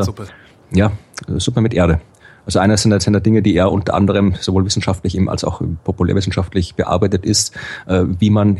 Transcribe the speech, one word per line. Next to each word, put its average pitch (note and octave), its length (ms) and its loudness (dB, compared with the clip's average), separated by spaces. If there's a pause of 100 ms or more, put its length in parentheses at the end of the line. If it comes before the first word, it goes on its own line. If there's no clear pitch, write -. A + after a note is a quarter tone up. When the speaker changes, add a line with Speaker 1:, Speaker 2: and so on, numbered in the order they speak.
Speaker 1:
Erdsuppe. G#2+ 200 -8 (460)
Speaker 2:
Ja, G2 200 2 (460)
Suppe A#2+ 240 -2
mit A2+ 140 0
Erde. E2+ 260 2 (440)
Also F#2 140 -2
eines G#2 240 4
seiner, G#2 180 4
seiner G#2 200 2
Dinge, A2 200 4
die G2+ 140 2
er F#2 160 2
unter - 240 -2
anderem G2 460 2
sowohl F#2+ 240 0
wissenschaftlich F#2 500 -4
eben F#2 140 0
als - 160 -6
auch - 180 -6 (220)
populärwissenschaftlich F#2 880 -2
bearbeitet F#2 500 -2
ist, - 300 -2 (320)
äh, F#2 160 0 (160)
wie G#2 120 2
man G#2 300 2